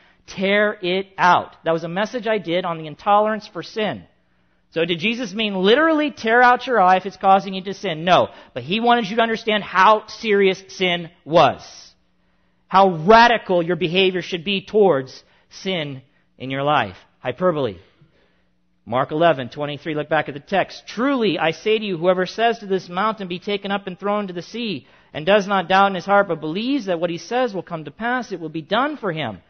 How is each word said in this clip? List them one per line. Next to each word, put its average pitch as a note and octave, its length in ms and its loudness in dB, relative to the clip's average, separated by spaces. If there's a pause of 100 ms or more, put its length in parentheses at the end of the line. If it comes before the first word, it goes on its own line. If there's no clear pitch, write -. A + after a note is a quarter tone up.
(280)
tear G#3 520 0
it F#3 280 -2 (100)
out." D#3 460 2
That D#3+ 80 0
was E3 100 -2
a E3 60 -8
message G#3 400 -6
I A3 100 0
did E3+ 260 -4
on E3 140 -6
the D#3+ 80 -12
intolerance G#3 600 0
for E3 160 -12
sin. D#3+ 400 -6 (640)
So E3 140 0
did E3+ 160 -2
Jesus A3 340 -4
mean G#3 220 -4
literally D4 560 2
tear A3+ 280 2
out B3 240 6
your A#3+ 160 2
eye F#3 180 6
if F3+ 80 -6
it's F#3+ 100 -10
causing G3 360 2
you F#3+ 120 -8
to F#3+ 100 -10
sin? E3 300 -6
No. D#3+ 240 4 (260)
But B2 80 -8
he E3+ 160 -2
wanted A#3 320 2
you A3+ 60 -6
to A3+ 60 2
understand G#3+ 420 -2
how G3+ 420 4
serious G3+ 640 0
sin F3 420 -4 (140)
was. C#3 360 4 (1080)
How F#3 360 2
radical A3 600 4
your F3 100 -2
behavior F3+ 480 0
should E3 220 -8
be G3 200 -4
towards D#3+ 600 0 (260)
sin D3 520 -8 (360)
in B2+ 120 -12
your C3+ 120 -6
life. C3+ 340 0 (220)
Hyperbole. C3 600 -2 (1040)
Mark C3 280 -4
eleven D#3 360 2
twenty-three, D3 460 -8
look D3 140 -6
back D3+ 200 -2
at C#3 60 -10
the C#3+ 60 -14
text. - 480 -6
"Truly, A3+ 500 -2
I D#3+ 140 0
say A3 260 -2
to A3 60 -8
you, F#3+ 120 -6
whoever F3+ 300 0
says A3+ 320 -2
to G#3 80 -16
this F#3+ 220 -4
mountain, G3+ 400 -4
'Be F3+ 100 -8
taken G3+ 320 -6
up G3+ 160 -6
and F3+ 100 -10
thrown G#3 260 -4
into F#3 100 -10
the F3 100 -10
sea,' G#3+ 460 -10 (260)
and D3+ 100 -10
does F#3+ 220 4
not F#3+ 220 -2
doubt G3 220 4
in G3 40 -4
his F3 100 -8
heart, G3+ 220 4
but E3 140 -6
believes G#3 460 -4
that F3 120 -2
what E3+ 100 -2
he E3+ 100 -8
says A#3+ 360 -4
will F3 80 -6
come D#3+ 220 -10
to D3 80 -14
pass, A#3+ 400 -6
it F3 80 -10
will D#3+ 80 -8
be D#3+ 120 -10
done B3+ 360 -2
for G3 160 -6
him." A#2+ 380 -8